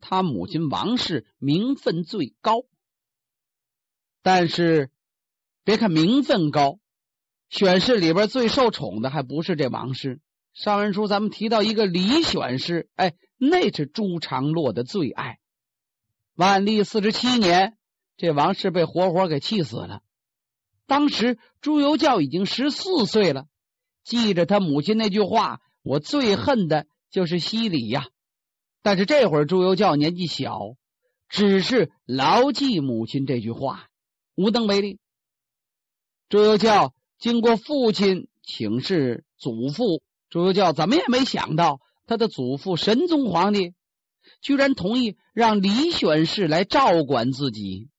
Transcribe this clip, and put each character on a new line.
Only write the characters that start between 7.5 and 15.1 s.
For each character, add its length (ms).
侍 180
里 140
边 140
最 220
受 240
宠 300
的 80
还 120
不 200
是 120
这 140
王 260
氏。 260
上 260
文 140
书 140
咱 140
们 100
提 180
到 140
一 120
个 120
李 360
选 360
侍， 380
哎， 180
那 340
是 160
朱 320
常 320
洛 220
的 100
最 280